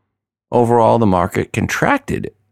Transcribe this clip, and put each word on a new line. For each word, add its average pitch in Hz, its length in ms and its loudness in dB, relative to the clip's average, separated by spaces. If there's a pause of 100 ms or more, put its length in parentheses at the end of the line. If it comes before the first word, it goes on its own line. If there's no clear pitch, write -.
(540)
Overall, 117 460 2
the 113 60 2
market 92 460 0
contracted - 840 -4 (180)